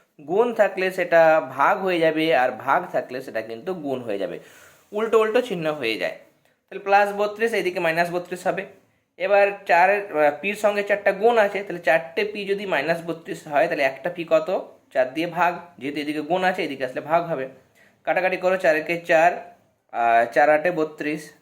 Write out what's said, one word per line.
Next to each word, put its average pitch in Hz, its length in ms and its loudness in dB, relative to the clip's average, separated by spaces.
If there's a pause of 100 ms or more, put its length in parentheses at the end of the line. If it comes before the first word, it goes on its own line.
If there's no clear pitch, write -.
(220)
গুণ 202 320 0
থাকলে 190 380 0
সেটা 165 580 4
ভাগ 143 280 2
হয়ে 185 220 -2
যাবে, 160 360 2
আর 127 160 2
ভাগ 139 400 -2
থাকলে 127 300 -6
সেটা 110 200 -8
কিন্তু 117 320 -10
গুণ 139 280 -6
হয়ে 107 180 -6
যাবে, 85 200 -6 (520)
উল্টো 220 280 2
উল্টো 220 220 2
চিহ্ন 170 320 -4
হয়ে 117 240 -2
যায়। 87 200 -6 (260)
তাহলে - 360 -18
প্লাস 202 380 2
বত্রিশ, 208 360 -2
এইদিকে 185 260 -2
মাইনাস 170 320 0
বত্রিশ 180 360 -6
হবে। 185 180 -2 (520)
এবার 202 300 4 (200)
চার, 180 240 6
আহ, 156 400 2 (100)
পির 202 140 -4
সঙ্গে 202 280 0
চারটা 202 280 0
গুণ 220 260 2
আছে, 202 260 2
তাহলে 175 160 -10
চারটে 165 440 0
পি 202 220 -6
যদি 202 200 -2
মাইনাস 165 400 0
বত্রিশ 165 420 -10
হয়, 151 200 2
তাহলে 135 160 -2
একটা 135 260 -2
পি 170 200 -8
কত? 160 400 0 (240)
চার 127 200 0
দিয়ে 160 140 -4
ভাগ, 170 320 -2 (200)
যেহেতু 143 200 -8
এদিকে 151 220 -4
গুণ 175 220 -2
আছে, 185 200 0
এদিকে 139 220 -6
আসলে 127 160 -8
ভাগ 160 220 0
হবে। 147 240 -6 (560)
কাটাকাটি 180 340 0
করো, 180 200 0
চার 180 180 2
একে 165 320 -4
চার, 170 480 2 (360)
আহ, 117 420 2
চার 147 160 6
আটে 151 220 2
বত্রিশ, 156 600 -6 (100)